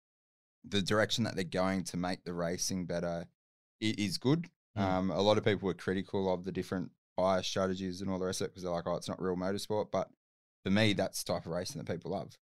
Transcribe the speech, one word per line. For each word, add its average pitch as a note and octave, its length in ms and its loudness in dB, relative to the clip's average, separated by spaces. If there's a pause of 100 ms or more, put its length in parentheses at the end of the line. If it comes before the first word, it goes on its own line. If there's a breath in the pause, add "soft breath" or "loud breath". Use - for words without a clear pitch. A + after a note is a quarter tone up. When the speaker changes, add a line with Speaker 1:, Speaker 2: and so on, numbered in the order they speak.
(640)
Speaker 1:
the G2+ 180 0
direction G#2+ 420 2
that - 100 -4
they're F#2+ 100 0
going F#2 400 0
to F2 120 -8
make F2+ 280 -4
the F2+ 80 -8
racing F2 540 -2
better F2 400 -4 (560)
i-, A2 160 2
is G3 200 0
good. E3 300 2 (300)
Speaker 2:
Mm. G2 40 2
Speaker 1:
Um, F#2 280 2
a E2 100 2
lot G#2+ 180 8
of G2+ 60 0
people G2 220 2
were E2+ 80 2
critical F#2+ 580 -2
of F2+ 120 -2
the F#2 80 -6
different F2+ 380 -4 (260)
bias F#2 300 2
strategies F#2+ 540 -2
and G2 100 -4
all F#2+ 80 -2
the F#2 80 -2
rest F#2+ 140 -2
of G2 60 -2
it - 80 -8
'cause F#2 80 -12
they're F2+ 100 -2
like, E2+ 140 -2
"Oh, F2 100 0
it's - 120 -6
not - 120 -6
real F2+ 160 0
motorsport." G2+ 540 -2
But - 200 -2 (540)
for F#2 60 2
me, G#2+ 240 6
that's F#2 280 -2
the - 120 -4
type F2 120 -6
of E2+ 60 -4
racing F2 300 -4
that - 100 -6
people D#2+ 200 -6
love. F#2 260 -8 (220)